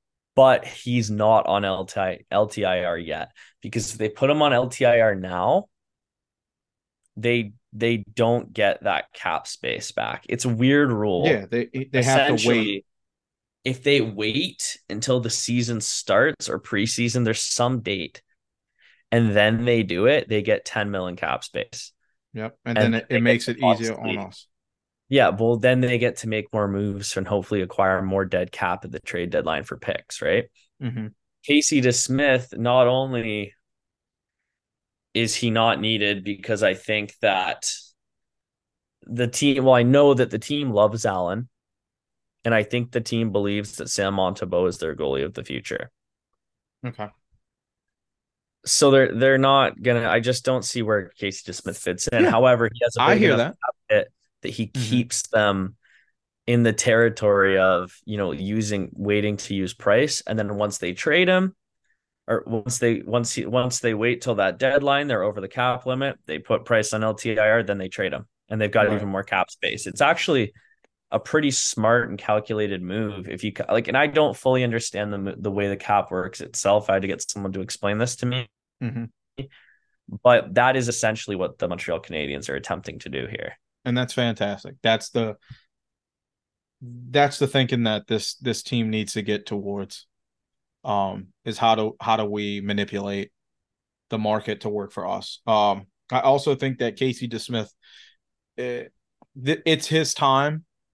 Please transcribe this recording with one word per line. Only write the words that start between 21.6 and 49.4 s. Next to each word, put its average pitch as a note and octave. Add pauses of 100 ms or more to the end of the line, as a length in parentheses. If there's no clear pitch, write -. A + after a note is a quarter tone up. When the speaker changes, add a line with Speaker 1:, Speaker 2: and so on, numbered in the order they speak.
Speaker 2:
Yep, A2 (100)
and A#2+
Speaker 1:
And A2+
Speaker 2:
then A2+
it, -
Speaker 1:
they B2+
Speaker 2:
it A#2
Speaker 1:
get A#2
Speaker 2:
makes A#2+
Speaker 1:
to B2
Speaker 2:
it A#2
easier A2
on -
Speaker 1:
obviously A2+
Speaker 2:
us. - (600)
Speaker 1:
Yeah, C3
well, A2+
then B2+
they B2
get A#2
to A2+
make G#2+
more G#2
moves G2
and F#2+
hopefully G2+
acquire F#2
more F#2+
dead F2+
cap F2+
at F2
the -
trade F2
deadline D#2
for -
picks, -
right? E2+ (380)
Speaker 2:
Mm-hmm. A2 (360)
Speaker 1:
Casey D3
DeSmith, B2+
not B2
only A#2+ (1600)
is A2+
he A#2+
not A2+
needed, G#2
because G2+
I G2
think G#2
that F#2+ (1300)
the A#2+
team, C3+
well, C3
I A#2+
know C#3
that B2+
the G#2+
team C#3+
loves G#2+
Allen, G2 (960)
and A#2
I G#2+
think A#2+
the A#2+
team A2+
believes G2+
that -
Sam G2
Montembeault F#2
is F2
their D#2+
goalie C#2
of -
the -
future. - (960)
Speaker 2:
Okay. A2 (1600)
Speaker 1:
So -
they're, C3+
they're C3+
not C3+